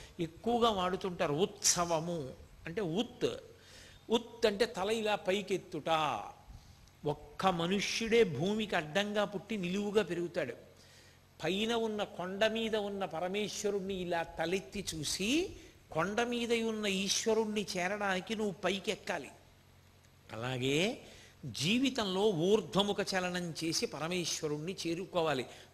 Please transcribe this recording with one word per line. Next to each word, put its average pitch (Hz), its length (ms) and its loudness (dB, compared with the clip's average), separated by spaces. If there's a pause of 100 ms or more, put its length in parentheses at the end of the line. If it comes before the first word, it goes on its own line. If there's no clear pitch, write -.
(200)
ఎక్కువగా 226 520 2
వాడుతుంటారు. 180 680 0
ఉత్సవము 175 800 2 (440)
అంటే 170 180 -4 (120)
ఉత్. 175 360 0 (800)
ఉత్ 226 360 0
అంటే 208 260 4
తల 196 220 -2
ఇలా 214 260 0
పైకెత్తుట. 185 720 -2 (1120)
ఒక్క - 500 -2
మనుష్యుడే 202 680 2 (100)
భూమికి 208 440 0
అడ్డంగా 202 500 0
పుట్టి 202 320 -6
నిలువుగా 202 460 2
పెరుగుతాడు. 170 520 -4 (840)
పైన 196 400 0
ఉన్న 214 220 0 (100)
కొండ 185 380 -4
మీద 226 320 0
ఉన్న 202 240 -2
పరమేశ్వరుణ్ణి 190 920 -2
ఇలా 175 240 -2 (120)
తలెత్తి 185 520 -2
చూసి, 160 460 -2 (600)
కొండ 196 340 0
మీద 240 260 0 (140)
ఉన్న 214 200 -2 (100)
ఈశ్వరుణ్ణి 214 720 2
చేరడానికి 185 680 0
నువ్వు 208 240 0
పైకెక్కాలి. 185 720 -2 (1000)
అలాగే 127 480 0 (760)
జీవితంలో 208 680 2 (180)
ఊర్ధ్వముఖ 196 640 4
చలనం 180 480 -2
చేసి 160 340 -2
పరమేశ్వరుణ్ణి 160 880 -2
చేరుకోవాలి. 165 680 0 (300)